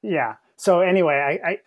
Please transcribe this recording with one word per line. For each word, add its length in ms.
yeah. 340
So 240
anyway, 640
I, 60
I, 160